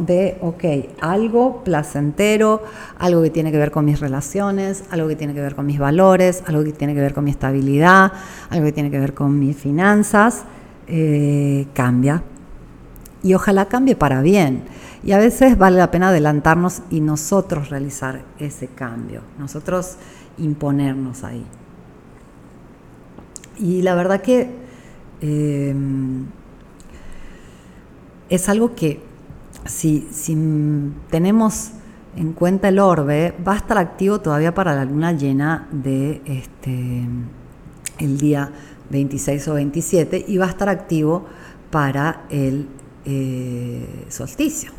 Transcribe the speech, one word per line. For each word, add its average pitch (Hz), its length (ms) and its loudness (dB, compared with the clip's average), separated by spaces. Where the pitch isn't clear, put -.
de, 180 400 2
ok, 170 240 -4
algo 226 600 0
placentero, 202 1040 0
algo 175 240 4
que 160 80 4
tiene 156 220 -2
que 151 40 0
ver 147 140 2
con 151 140 0
mis 147 160 2
relaciones, 190 880 -4
algo 160 160 -2
que 156 80 -2
tiene 147 180 -6
que 143 80 -8
ver 143 140 -6
con 143 100 -6
mis 147 140 -2
valores, 180 640 4
algo 151 200 0
que 151 80 -2
tiene 147 200 -4
que 143 80 0
ver 139 140 0
con 147 80 -2
mi 143 80 2
estabilidad, 143 800 4
algo 160 140 0
que 151 80 2
tiene 147 180 -4
que 143 80 -2
ver 139 160 -2
con 143 240 0
mis 139 180 0
finanzas, 202 840 2
eh, 143 840 2
cambia. 127 520 2
Y 185 120 4
ojalá 196 320 2
cambie 254 280 2
para 135 280 2
bien. 151 420 4
Y 196 80 0
a 196 60 6
veces 233 380 6
vale 185 220 8
la 175 140 4
pena 180 160 4
adelantarnos 160 800 2
y 160 100 0
nosotros 151 680 0
realizar 135 520 -8
ese 139 260 -10
cambio, 117 560 -12
nosotros 156 600 -6
imponernos 139 840 -2
ahí. 120 240 -12
Y 185 260 -2
la 185 120 2
verdad 185 260 0
que, 247 300 2
em, 139 1080 -2
es 180 200 0
algo 233 260 2
que, 151 260 -2
si, 151 460 -2
si, - 260 -6
mm, 151 760 -2
tenemos 208 600 2
en 160 160 -4
cuenta 185 360 0
el 190 100 4
orbe, 160 560 2
va 196 80 2
a - 20 0
estar 214 220 0
activo 190 420 0
todavía 160 340 0
para 175 200 0
la 139 100 0
luna 151 280 0
llena 139 580 -2
de, 135 540 -4
este, 123 800 -6
el 139 200 -2
día 143 320 0
veintiséis 139 580 -2
o 156 60 -2
veintisiete, 151 720 0
y 202 100 -2
va 185 100 2
a - 20 -2
estar 196 200 -2
activo 165 580 -2
para 143 580 -2
el, 139 400 -2
eh, 127 1040 -6
solsticio. - 720 -6